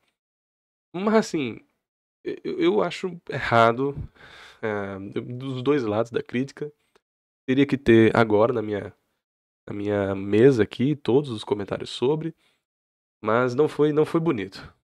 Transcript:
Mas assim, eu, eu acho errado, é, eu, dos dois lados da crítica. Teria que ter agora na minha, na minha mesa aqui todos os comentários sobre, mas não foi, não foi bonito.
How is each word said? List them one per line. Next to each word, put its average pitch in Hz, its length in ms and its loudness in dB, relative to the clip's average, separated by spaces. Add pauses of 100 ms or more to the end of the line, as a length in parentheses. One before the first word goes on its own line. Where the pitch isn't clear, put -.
(960)
Mas 208 200 0
assim, 151 440 -2 (640)
eu, - 380 -8
eu 185 220 2
acho 175 360 -8 (120)
errado, 120 640 2 (680)
é, 101 360 -6 (180)
eu, 120 80 -6
dos 127 400 -10
dois 135 220 0
lados 110 280 -2
da 113 100 -4
crítica. 135 480 -6 (760)
Teria 135 160 4
que 139 140 -2
ter 113 360 6
agora 110 380 4
na 117 80 -4
minha, 104 340 -8 (720)
na 110 80 -12
minha 101 400 -2
mesa 104 500 4
aqui 135 300 -2
todos 135 360 0
os 110 120 -10
comentários - 460 -6
sobre, 156 460 -4 (920)
mas 120 300 0
não 147 140 2
foi, 151 220 0
não 151 140 2
foi 170 160 -2
bonito. 123 500 -6 (140)